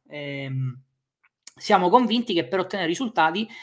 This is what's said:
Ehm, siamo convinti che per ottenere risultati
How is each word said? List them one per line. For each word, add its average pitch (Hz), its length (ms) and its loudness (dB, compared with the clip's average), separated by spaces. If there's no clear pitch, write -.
Ehm, 135 720 -6
siamo 185 320 2
convinti 226 460 2
che 165 120 0
per 190 140 -2
ottenere 180 280 -2
risultati 175 600 0